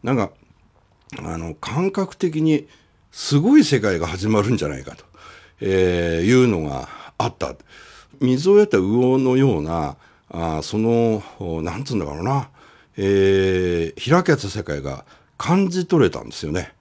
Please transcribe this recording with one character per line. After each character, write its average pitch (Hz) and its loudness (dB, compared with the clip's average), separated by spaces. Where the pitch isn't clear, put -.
な 120 -2
ん 131 0
か、 101 -2
あ 82 -8
の、 82 -10
感 180 -4
覚 190 -6
的 156 -2
に 156 2
す - 0
ご 247 6
い 285 8
世 135 2
界 98 0
が 82 -2
始 92 -4
ま 107 4
る 110 0
ん 117 2
じ 78 -2
ゃ - -4
な 69 -6
い 65 -14
か - -14
と、 - -20
え 87 2
ー、 - 0
い 127 6
う - 2
の 95 0
が 67 -6
あ 107 0
っ - -6
た。 67 -8
水 131 2
を 202 6
得 - -12
た 208 0
魚 120 2
の 127 2
よ 131 2
う - -4
な、 76 -4
あ 82 -6
ー、 - -8
そ - -6
の、 113 0
な 82 -8
ん 135 -10
つ 139 -10
う 123 -6
ん - -2
だ 82 -4
ろ 73 -10
う 85 -6
な、 139 -2
え 95 2
ー、 - -10
開 175 4
け 165 0
た 104 -8
世 104 -8
界 73 -6
が 67 -10
感 185 0
じ 175 -4
取 160 4
れ 92 4
た 58 -8
ん 55 -16
で - -16
す - -12
よ 76 -6
ね。 85 -6